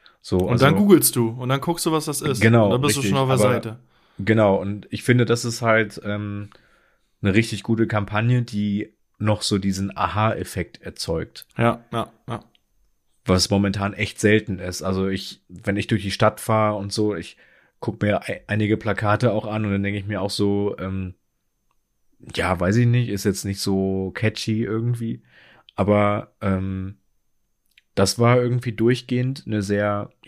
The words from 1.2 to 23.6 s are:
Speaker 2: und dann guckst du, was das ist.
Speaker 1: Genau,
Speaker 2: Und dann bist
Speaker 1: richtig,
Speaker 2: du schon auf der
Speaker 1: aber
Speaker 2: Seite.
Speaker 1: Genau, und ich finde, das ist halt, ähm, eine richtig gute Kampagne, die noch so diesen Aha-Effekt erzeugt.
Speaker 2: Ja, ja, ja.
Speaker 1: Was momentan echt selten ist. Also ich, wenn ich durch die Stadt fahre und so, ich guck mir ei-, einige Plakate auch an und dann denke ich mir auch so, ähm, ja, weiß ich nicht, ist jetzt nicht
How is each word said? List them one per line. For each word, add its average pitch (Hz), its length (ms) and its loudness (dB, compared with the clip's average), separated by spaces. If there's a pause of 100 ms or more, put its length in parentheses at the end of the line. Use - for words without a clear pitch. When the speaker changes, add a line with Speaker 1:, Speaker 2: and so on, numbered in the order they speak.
Speaker 2:
und 123 200 -8
dann 135 120 0
guckst 170 260 -4
du, 165 40 0
was 156 140 0
das 147 160 -6
ist. 139 200 -2
Speaker 1:
Genau, 113 240 8
Speaker 2:
Und 98 60 4
dann 123 100 2
bist 147 160 2
Speaker 1:
richtig, 101 140 0
Speaker 2:
du 139 60 2
schon 135 120 2
auf 131 60 4
der 110 120 4
Speaker 1:
aber 123 80 4
Speaker 2:
Seite. 113 240 -8 (400)
Speaker 1:
Genau, 104 380 4
und 101 340 -6
ich - 100 -8
finde, 123 240 4
das 117 200 0
ist 117 180 -4
halt, 110 400 2
ähm, 104 460 -8 (720)
eine 98 120 0
richtig 110 300 0
gute 113 240 0
Kampagne, 110 560 0
die 104 500 -4 (240)
noch 104 240 0
so - 160 0
diesen 98 400 -2
Aha-Effekt 95 840 -2
erzeugt. - 640 -8 (100)
Speaker 2:
Ja, 117 340 0
ja, 113 200 -6 (160)
ja. 113 160 -10 (840)
Speaker 1:
Was 92 240 2
momentan 98 440 0
echt - 260 -8
selten 104 400 4
ist. 92 240 -8
Also 95 240 0
ich, 95 420 -8
wenn 101 280 -4
ich 104 100 -4
durch 101 160 0
die 98 80 -4
Stadt - 280 2
fahre 107 380 0
und 101 160 -8
so, 107 220 0
ich 85 220 -12 (440)
guck - 200 -6
mir 104 260 0
ei-, - 200 -8
einige 107 300 0
Plakate 104 540 0
auch 107 140 -4
an 110 200 -4
und 101 60 -2
dann 98 120 0
denke 101 160 -4
ich 98 60 -10
mir 104 160 -4
auch 98 80 -4
so, 101 500 0
ähm, 95 360 -8 (1200)
ja, 87 240 -2
weiß 90 180 2
ich 120 100 4
nicht, 120 220 2
ist 98 140 -6
jetzt 98 220 -2
nicht 98 160 -6